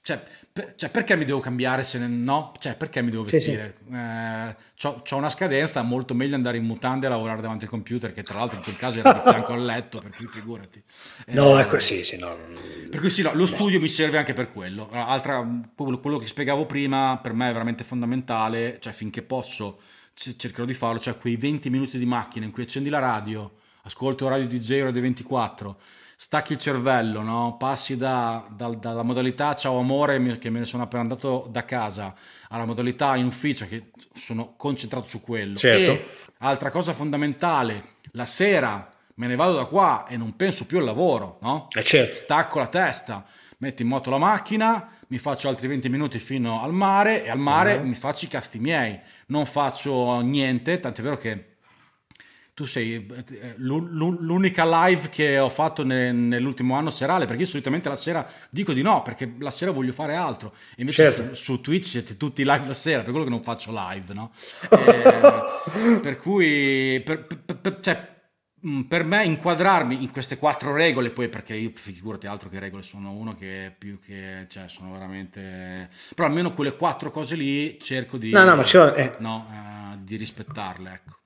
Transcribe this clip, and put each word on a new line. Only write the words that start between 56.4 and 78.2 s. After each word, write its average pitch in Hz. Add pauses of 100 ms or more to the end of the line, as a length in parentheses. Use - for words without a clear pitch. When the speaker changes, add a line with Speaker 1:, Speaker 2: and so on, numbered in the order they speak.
Speaker 1:
anno 156
serale, 147
perché 117
io 185
solitamente 143
la 139
sera 160 (220)
dico 170
di 127
no, 180
perché 120
la 139
sera 175
voglio 131
fare 151
altro, 131 (220)
e -
invece 147
Speaker 2:
Certo. 120
Speaker 1:
su, -
su 123
Twitch 180
siete 113
tutti 139
live 139
la 135
sera, 139
per 101
quello 151
che 127
non 117
faccio 113
live, 95
no? 110 (300)
Speaker 2:
<laughs> -
Speaker 1:
Eh, 233 (560)
per 135
cui, 139
per, 156
per, 143
per, 196
cioè, - (500)
mm, 143
per 170
me 196
inquadrarmi 160
in 127
queste 131
quattro 143
regole, 135
poi, 120
perché 113
io, 110
figurati, 98
altro 101
che 92
regole, 98
sono 98
uno 104
che 95
più 101
che... 95
cioè, 95
sono 92
veramente... 92 (260)
però 170
almeno 165
quelle 143
quattro 156
cose 156
lì 143
cerco 131
di, 110